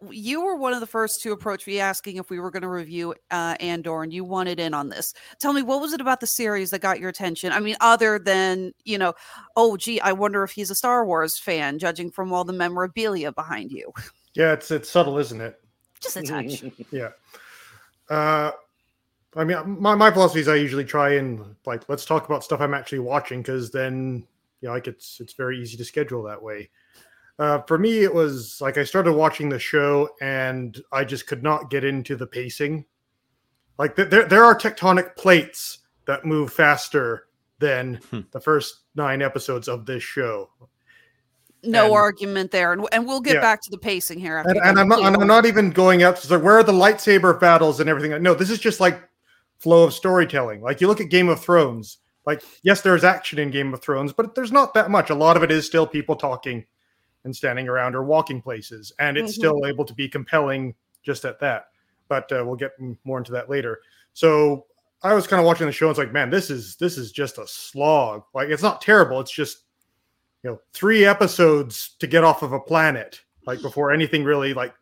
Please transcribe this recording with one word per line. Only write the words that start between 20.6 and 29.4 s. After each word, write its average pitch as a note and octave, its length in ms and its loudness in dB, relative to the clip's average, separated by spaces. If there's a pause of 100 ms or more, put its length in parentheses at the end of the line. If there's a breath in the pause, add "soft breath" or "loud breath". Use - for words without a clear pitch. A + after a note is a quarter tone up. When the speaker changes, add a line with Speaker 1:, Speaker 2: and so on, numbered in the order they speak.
Speaker 2:
try C#3+ 280 0
and, A#2 420 -4 (100)
like, A#2 240 -8
let's C#3+ 160 -8
talk D#3 200 -2
about D3 180 -4
stuff D3 180 -4
I'm C#3+ 120 -2
actually C3+ 260 -8
watching, B2+ 440 -6
'cause B2+ 280 -8
then, C3 560 -6 (340)
you B2+ 60 -12
know, A#2+ 60 -8
like, B2 140 -8
it's, - 340 -18
it's A#2+ 120 -20
very B2+ 280 -8
easy A2+ 160 -16
to A#2 80 -12
schedule C3 380 -6
that G#2 180 -14
way. G#2+ 280 -14 (680 soft breath)
Uh, D3 260 -2
for D#3+ 140 0
me, A3 260 2
it F#3+ 100 2
was, C#3+ 480 -2
like, C3+ 160 -2
I C#3+ 80 0
started E3+ 260 0
watching D3+ 380 0